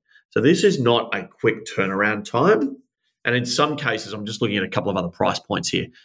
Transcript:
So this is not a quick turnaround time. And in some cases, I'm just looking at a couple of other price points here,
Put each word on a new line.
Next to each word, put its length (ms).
So 100
this 240
is 160
not 340
a 140
quick 380
turnaround 580
time. 540
And 100
in 100
some 300
cases, 380
I'm 120
just 160
looking 140
at 80
a 60
couple 200
of 60
other 140
price 300
points 280
here, 200